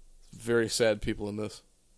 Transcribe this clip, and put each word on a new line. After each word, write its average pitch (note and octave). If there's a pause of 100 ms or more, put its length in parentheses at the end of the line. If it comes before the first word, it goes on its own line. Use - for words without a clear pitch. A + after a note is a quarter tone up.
(380)
Very A#2
sad G#2+
people G#2+
in G#2
this. G#2+ (360)